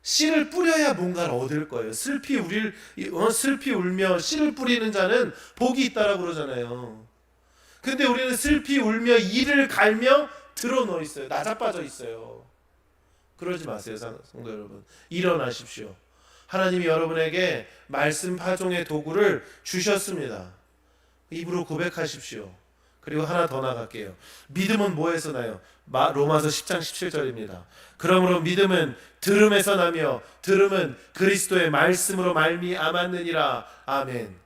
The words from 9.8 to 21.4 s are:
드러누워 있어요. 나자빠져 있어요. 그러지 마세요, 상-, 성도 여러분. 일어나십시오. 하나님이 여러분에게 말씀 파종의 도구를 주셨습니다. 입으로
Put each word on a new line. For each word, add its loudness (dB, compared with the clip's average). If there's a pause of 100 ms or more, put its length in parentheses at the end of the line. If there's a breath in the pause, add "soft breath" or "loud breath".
드러누워 -2
있어요. -10
나자빠져 -4
있어요. -14 (920)
그러지 -6
마세요, -10
상-, -12
성도 -16
여러분. -16 (240 soft breath)
일어나십시오. -4 (540 soft breath)
하나님이 0
여러분에게 0 (200 loud breath)
말씀 0
파종의 -2
도구를 0 (180 loud breath)
주셨습니다. -4 (800)
입으로 -4